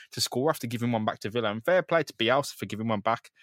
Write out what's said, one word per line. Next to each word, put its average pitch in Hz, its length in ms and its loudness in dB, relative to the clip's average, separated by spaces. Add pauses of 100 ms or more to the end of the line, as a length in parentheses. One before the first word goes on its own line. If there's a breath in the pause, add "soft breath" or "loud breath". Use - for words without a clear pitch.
(120)
to - 80 -8
score 131 300 0
after - 180 -2
giving 120 240 -2
one 110 140 0
back - 140 -2
to 107 100 -6
Villa. 110 220 0
And 110 120 -6
fair 180 200 4
play 165 200 2
to - 100 -10
Bielsa 127 400 2
for - 120 -10
giving 110 240 -4
one 107 100 0
back. 113 320 -2 (120)